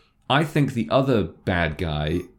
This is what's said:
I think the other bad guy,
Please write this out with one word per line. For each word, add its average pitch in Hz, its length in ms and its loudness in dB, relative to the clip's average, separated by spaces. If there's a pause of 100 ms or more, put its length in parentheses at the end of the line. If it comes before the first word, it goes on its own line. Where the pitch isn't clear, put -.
(300)
I 143 140 2
think 151 300 0
the 117 140 -2
other 131 360 2
bad 85 540 -2
guy, 78 420 -2 (180)